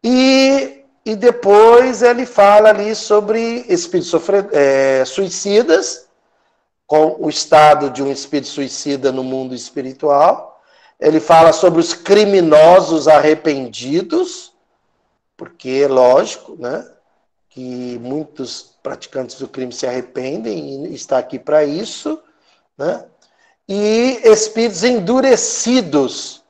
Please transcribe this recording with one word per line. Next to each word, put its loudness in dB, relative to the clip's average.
E, 0
e -6
depois 4
ele 0
fala 4
ali 0
sobre -2
espíritos -4
sofre-, -2
eh, 2
suicidas, -2
com 0
o -6
estado 2
de -10
um -4
espírito -8
suicida -6
no -6
mundo -8
espiritual. -2
Ele 2
fala 6
sobre 2
os -4
criminosos 4
arrependidos, -2
porque -6
é 0
lógico, 2
né, -12
que -14
muitos -12
praticantes -12
do -12
crime -12
se -10
arrependem -10
e -14
está -6
aqui -8
para 0
isso, -8
né? -8
E -2
espíritos 0
endurecidos -2